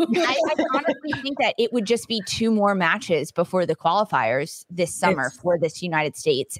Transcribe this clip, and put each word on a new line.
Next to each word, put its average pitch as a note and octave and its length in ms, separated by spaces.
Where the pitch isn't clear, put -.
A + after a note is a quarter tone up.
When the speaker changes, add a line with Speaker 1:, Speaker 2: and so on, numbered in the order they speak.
Speaker 1:
I, D4 180
I D4+ 240
honestly D4+ 480
think C4+ 180
that A#3+ 180
it A3+ 160
would A#3 120
just A#3 220
be A3+ 180
two A3+ 260
more G3+ 240
matches E3+ 560
before F3+ 340
the E3 100
qualifiers D#3 960
this F3 260
summer D#3+ 320
Speaker 2:
It's C3+ 100
Speaker 1:
for F3 220
this D#3+ 220
United D#3 360
States. C3+ 420